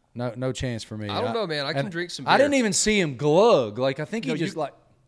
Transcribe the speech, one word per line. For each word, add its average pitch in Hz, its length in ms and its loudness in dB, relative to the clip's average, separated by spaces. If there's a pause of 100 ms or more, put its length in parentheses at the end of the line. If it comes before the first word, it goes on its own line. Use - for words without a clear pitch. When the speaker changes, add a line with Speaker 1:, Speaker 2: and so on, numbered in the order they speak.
(160)
Speaker 1:
No, 120 200 -6
no 127 140 -4
chance 120 320 -6
for - 140 -12
me. 107 120 -6
Speaker 2:
I 123 120 -4
don't 240 100 -4
Speaker 1:
I - 20 -6
Speaker 2:
know, 226 140 -4
man. 151 180 -4
I 147 80 -6
can 139 100 -2
Speaker 1:
and 185 100 -6
Speaker 2:
drink 175 180 -6
some 135 160 -10
Speaker 1:
I 165 100 6
didn't 285 140 6
Speaker 2:
beer. 277 80 2
Speaker 1:
even 220 140 2
see 214 260 2
him 151 180 0
glug. 147 600 4
Like, 135 220 -2
I 151 40 -4
think 220 200 -8
he 262 80 -4
Speaker 3:
No, 220 40 -2
Speaker 1:
just, 165 200 -4
Speaker 3:
you, 156 40 -6
Speaker 1:
like, 135 140 -6 (340)